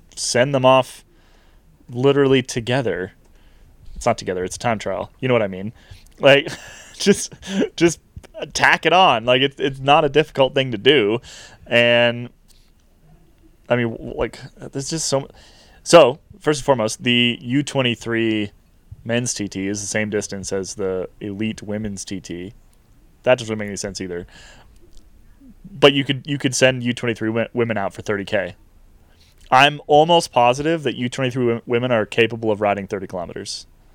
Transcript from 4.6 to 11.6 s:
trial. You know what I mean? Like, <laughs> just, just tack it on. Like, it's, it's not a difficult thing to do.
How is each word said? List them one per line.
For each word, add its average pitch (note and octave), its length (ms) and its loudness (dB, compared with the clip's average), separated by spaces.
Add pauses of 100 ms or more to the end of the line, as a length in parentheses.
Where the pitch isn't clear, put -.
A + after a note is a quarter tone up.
trial. F#2+ 320 -6 (100)
You C3 80 -4
know B2+ 60 2
what A#2 80 4
I G#2 60 -2
mean? F#2+ 260 -10 (460)
Like, C#3 300 6 (240)
<laughs> - 240 -20
just, - 360 0 (420)
just E3+ 240 0 (540)
tack D3 320 2
it D#3+ 60 2
on. D#3 340 4
Like, B2+ 160 4
it's, C#3 180 -2
it's C3+ 200 -4
not C#3+ 240 4
a D3 60 0
difficult C#3 440 2
thing C3+ 180 -2
to A2 60 -4
do. A#2 440 2 (440)